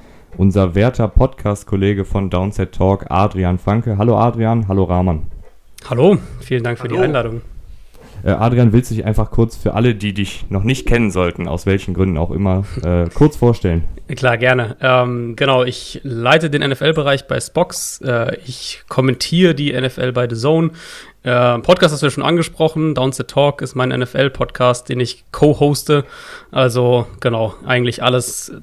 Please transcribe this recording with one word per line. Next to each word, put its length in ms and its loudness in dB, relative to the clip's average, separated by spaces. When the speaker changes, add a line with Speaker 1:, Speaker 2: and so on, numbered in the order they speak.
Speaker 1:
unser 380 2
werter 340 2
Podcast-Kollege 960 0
von 240 -2
Downset 420 -2
Talk, 380 0
Adrian 480 0
Franke. 400 0
Hallo 200 4
Adrian, 520 2
hallo 160 2
Rahman. 380 0
Speaker 2:
Hallo, 280 4
vielen 240 -4
Dank 160 -4
für 80 -8
die 80 -4
Speaker 3:
Hallo. 80 2
Speaker 2:
Einladung. 380 -2
Speaker 1:
Äh, 80 2
Adrian, 400 4
willst 200 4
du 40 -4
dich 80 -4
einfach 280 0
kurz 260 2
für 160 -2
alle, 220 2
die 180 -4
dich 340 -6
noch 160 -2
nicht 240 -2
kennen 240 4
sollten, 380 -2
aus 160 -6
welchen 280 0
Gründen 240 0
auch 140 -2
immer, 320 0
äh, 280 0
Speaker 2:
<laughs> 40 -12
Speaker 1:
kurz 220 4
vorstellen? 480 2
Speaker 2:
Klar, 300 0
gerne. 420 0
Ähm, 560 0
genau, 280 2
ich 400 -8
leite 460 0
den 120 0
N-F-L-Bereich 680 0
bei 120 -2
Spox. 640 -4
Äh, 440 -2
ich 420 -14
kommentiere 680 2
die 180 -2
N 100 -2
F 140 -4
L 160 -2
bei 160 -2
The 60 -6
Zone. 360 0
Äh, 360 2
Podcast 340 4
hast 80 -6
du 40 2
ja 60 2
schon 120 -6
angesprochen. 720 0
Down 160 0
the 120 -6
Talk 380 0
ist 140 -8
mein 160 0
N-F-L-Podcast, 960 0
den 120 -4
ich 320 -6
co-hoste. 720 2
Also, 560 2
genau, 360 -2
eigentlich 380 0
alles 600 -2